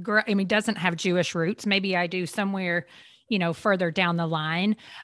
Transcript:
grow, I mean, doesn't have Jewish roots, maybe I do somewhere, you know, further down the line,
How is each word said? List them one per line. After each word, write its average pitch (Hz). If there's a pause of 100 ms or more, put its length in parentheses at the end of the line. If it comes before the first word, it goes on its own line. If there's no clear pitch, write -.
grow, 214
I 214
mean, 196
doesn't 214
have 170
Jewish 180
roots, 170
maybe 196
I 175
do 180
somewhere, 185 (420)
you 220
know, 170
further 185
down 175
the 170
line, 165 (260)